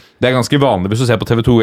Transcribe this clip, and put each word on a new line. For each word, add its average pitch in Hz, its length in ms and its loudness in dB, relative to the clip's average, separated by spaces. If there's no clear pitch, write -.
Det 127 80 0
er 127 80 0
ganske 127 240 0
vanlig 101 320 0
hvis 113 100 -2
du 127 60 0
ser 117 100 2
på - 80 -6
T - 80 -2
V 113 80 0
to 120 200 2